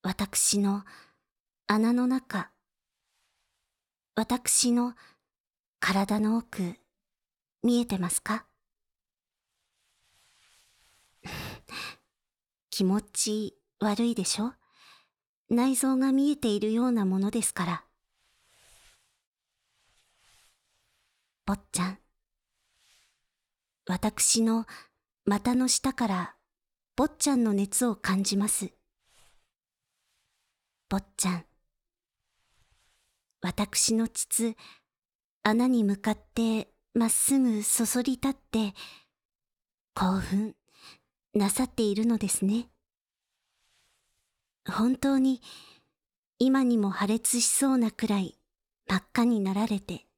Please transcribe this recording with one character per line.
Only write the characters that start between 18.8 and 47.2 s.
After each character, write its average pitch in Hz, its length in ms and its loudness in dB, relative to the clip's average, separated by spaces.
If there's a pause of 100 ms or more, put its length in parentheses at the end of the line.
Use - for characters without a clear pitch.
坊 202 100 -2 (140)
ち - 80 -6
ゃ 180 120 -2
ん。 190 80 -14 (1900)
私 - 560 0
の 226 240 0 (580)
股 202 300 2
の 254 140 2
下 - 240 0
か 240 160 -2
ら、 180 280 -4 (580)
坊 302 140 2
ち - 200 -2
ゃ 277 60 2
ん 247 80 2
の 220 120 2
熱 202 320 0
を 226 100 0
感 196 260 0
じ 196 140 -2
ま 202 120 0
す。 196 220 -4 (2250)
坊 196 100 -2 (160)
ち - 100 -4
ゃ 180 100 -2
ん。 165 100 -10 (1900)
私 196 540 -2
の 226 140 0
膣、 - 500 -4 (840)
穴 226 260 2
に 240 160 2
向 202 120 2
か 202 140 -4
っ 214 80 -2 (160)
て 220 360 -2 (220)
ま 233 140 2
っ - 20 0
す - 300 2
ぐ 226 240 2
そ 226 240 0
そ 247 160 -2
り 262 100 0
立 254 160 -4
っ 269 60 -2
て、 214 400 -4 (1200)
興 190 260 0
奮 196 340 -2 (800)
な 208 160 2
さ 262 160 0
っ 254 40 -4
て - 140 -4
い 208 120 0
る 214 100 0
の 233 140 2
で 202 100 -4
す - 160 -2
ね。 220 260 0 (2000)
本 226 280 0
当 269 220 2
に、 262 220 2 (1000)
今 262 240 4
に 240 140 2
も 202 140 2
破 196 160 -2
裂 226 340 0